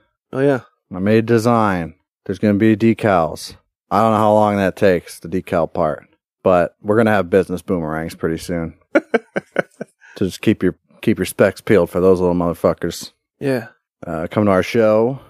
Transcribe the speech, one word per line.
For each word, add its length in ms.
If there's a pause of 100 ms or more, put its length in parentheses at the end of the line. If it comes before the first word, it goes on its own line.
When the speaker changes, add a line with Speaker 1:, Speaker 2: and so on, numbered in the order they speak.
(320)
Speaker 1:
Oh, 80
yeah. 200 (340)
Speaker 2:
I 60
made 260
design. 680 (300)
There's 140
gonna 160
be 220
decals. 800 (340)
I 100
don't 120
know 60
how 140
long 240
that 200
takes, 440
the 80
decal 420
part. 380 (340)
But 380
we're 160
gonna 140
have 180
business 320
boomerangs 540
pretty 240
soon. 360 (200)
Speaker 1:
<laughs> 100 (1120)
Speaker 2:
So 100
just 160
keep 200
your, 140 (240)
keep 180
your 80
specs 340
peeled 300
for 80
those 220
little 160
motherfuckers. 760 (300)
Speaker 1:
Yeah. 280 (380)
Speaker 2:
Uh, 240
come 140
to 80
our 100
show, 560 (100)